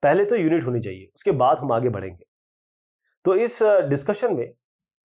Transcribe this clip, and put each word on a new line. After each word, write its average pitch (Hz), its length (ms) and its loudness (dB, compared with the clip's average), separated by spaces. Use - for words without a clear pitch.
पहले 170 220 2
तो 220 120 0
यूनिट 160 280 0
होनी 120 160 -4
चाहिए, 95 340 -12
उसके - 160 -4
बाद 143 280 2
हम 143 140 -4
आगे 120 160 0
बढ़ेंगे। 95 360 -8
तो 190 100 2
इस, 226 280 0
अ, 208 180 4
डिस्कशन 170 540 -2
में 120 200 -6